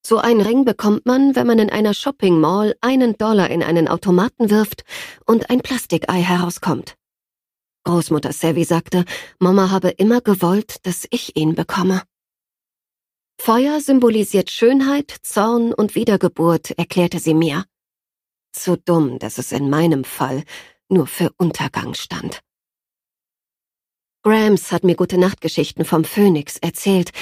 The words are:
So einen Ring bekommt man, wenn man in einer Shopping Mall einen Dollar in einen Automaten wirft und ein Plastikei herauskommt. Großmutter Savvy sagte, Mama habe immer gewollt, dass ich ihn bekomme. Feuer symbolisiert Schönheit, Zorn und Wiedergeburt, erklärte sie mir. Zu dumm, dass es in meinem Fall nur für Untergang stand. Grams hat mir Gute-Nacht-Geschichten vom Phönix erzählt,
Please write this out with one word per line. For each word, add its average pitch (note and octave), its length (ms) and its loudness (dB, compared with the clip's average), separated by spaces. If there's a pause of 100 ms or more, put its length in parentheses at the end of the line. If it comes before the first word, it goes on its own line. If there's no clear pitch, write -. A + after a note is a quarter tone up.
So A3+ 120 2
einen A3+ 240 4
Ring A#3+ 240 2
bekommt G#3 400 0
man, C4 300 2
wenn A#3+ 120 2
man A3+ 120 4
in A3 100 2
einer G#3 240 0
Shopping F#3 460 0
Mall F#3+ 420 2
einen B3 360 2
Dollar G#3+ 320 2
in E3+ 140 -2
einen E3 240 2
Automaten G3 600 0
wirft G#3+ 340 0 (420)
und A3+ 240 0
ein B3+ 120 2
Plastikei F3+ 600 -2
herauskommt. F3 720 -2 (920)
Großmutter D#3+ 480 -2
Savvy E3 320 -2
sagte, F3 400 0 (340)
Mama F#3 300 4
habe F#3 200 0
immer A3+ 300 2
gewollt, G3 680 -2
dass - 240 -8
ich - 280 -6
ihn D#3 180 0
bekomme. F#3 460 -2 (1400)
Feuer C4+ 400 2
symbolisiert A3+ 720 2
Schönheit, C4+ 640 0 (100)
Zorn A#3 500 0
und G#3+ 220 -2
Wiedergeburt, E3+ 760 0
erklärte F3 480 -2
sie D#3+ 140 0
mir. D#3+ 320 0 (840)
Zu F3 260 -2
dumm, D3+ 420 0
dass - 180 -8
es - 140 -8
in C#3 180 -2
meinem D3+ 340 2
Fall C3+ 400 -6 (460)
nur F3 180 2
für - 300 -2
Untergang - 560 -4
stand. - 480 -12 (1800)
Grams G#3+ 500 2
hat F3 120 -2
mir F3 120 4
Gute-Nacht-Geschichten F3 880 -2
vom E3 180 0
Phönix F3 540 0
erzählt, F3+ 540 -2 (100)